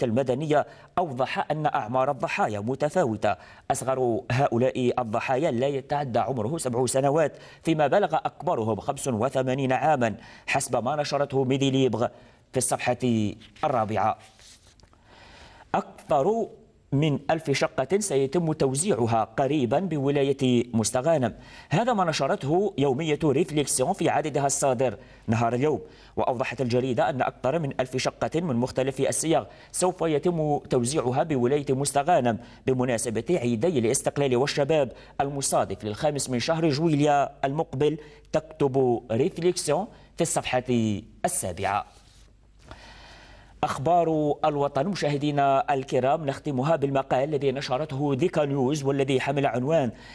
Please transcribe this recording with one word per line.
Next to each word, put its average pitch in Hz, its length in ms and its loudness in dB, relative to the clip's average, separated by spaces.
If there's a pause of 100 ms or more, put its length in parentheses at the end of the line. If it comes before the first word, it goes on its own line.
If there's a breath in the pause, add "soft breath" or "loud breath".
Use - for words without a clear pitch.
المدنية 131 600 0 (320 loud breath)
أوضح 151 540 -4
أن 151 140 -2
أعمار 131 460 0
الضحايا 139 480 -2
متفاوتة، 113 760 0 (360 loud breath)
أصغر 123 500 0 (100)
هؤلاء 123 680 2
الضحايا 127 500 0
لا 123 160 0
يتعدى 139 520 -2
عمره 117 380 -2
سبع 127 280 -2
سنوات، 139 520 2 (260 loud breath)
فيما 156 240 2
بلغ 165 280 2
أكبرهم 139 600 -2
خمس 139 320 -6
وثمانين 131 640 0
عاما، 127 440 2 (320 loud breath)
حسب 127 360 -2
ما 135 120 -2
نشرته 139 480 0
ميدي 135 280 0
ليبغ 120 360 2 (440 loud breath)
في - 60 -8
الصفحة 120 720 0 (320)
الرابعة. 110 540 0 (1600 loud breath)
أكثر 180 720 0 (440)
من 143 280 2 (120)
ألف 156 200 -2
شقة 156 480 0
سيتم 156 520 0
توزيعها 131 720 0
قريبا 135 560 2
بولاية 139 960 2
مستغانم، 127 600 2 (360 loud breath)
هذا 220 240 2
ما 196 100 2
نشرته 170 760 0
يومية 143 460 0
ريفليكسيون 151 680 0
في 160 160 0
عددها 139 360 0
الصادر 131 520 0 (300 loud breath)
نهار 117 280 0
اليوم. 135 260 0 (340 loud breath)
وأوضحت 123 460 -2
الجريدة 123 480 0
أن 135 120 -2
أكثر 131 380 -2
من 143 200 -4
ألف 131 180 -4
شقة 131 440 -4
من 160 140 -2
مختلف 131 440 -2
الصيغ 147 440 0 (280 loud breath)
سوف 180 300 -2
يتم 156 560 0
توزيعها 127 680 0
بولاية 143 460 0
مستغانم 139 680 2 (300 loud breath)
بمناسبة 123 600 0
عيدي 131 500 0
الاستقلال 131 560 0
والشباب 139 560 0 (300 loud breath)
المصادف 139 640 -2
للخامس 131 460 -2
من 127 100 -2
شهر 160 300 0
جويليا 147 600 2 (160)
المقبل، 147 520 0 (340 loud breath)
تكتب 131 800 0
ريفليكسيون 165 760 0 (280 loud breath)
في - 60 -2
الصفحة 131 420 -2 (600)
السابعة. 95 600 -4 (1800 loud breath)
أخبار 156 720 2 (100)
الوطن 143 420 0
مشاهدينا 143 840 2
الكرام 135 520 0
نختمها 139 500 -2
بالمقال 139 480 0
الذي 143 280 0
نشرته 139 640 -2
ديكا 156 300 0
نيوز 139 380 0
والذي 135 380 0
حمل 139 240 0
عنوان 127 460 0 (240 loud breath)